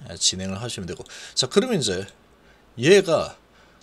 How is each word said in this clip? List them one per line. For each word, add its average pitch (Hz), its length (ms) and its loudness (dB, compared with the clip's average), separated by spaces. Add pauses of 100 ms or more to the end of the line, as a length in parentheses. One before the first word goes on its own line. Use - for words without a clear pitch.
(180)
진행을 95 440 -2
하시면 110 240 -8
되고, 87 180 -10 (300)
자, - 140 0
그러면 220 320 2
이제 98 260 -2 (720)
얘가 156 600 4 (460)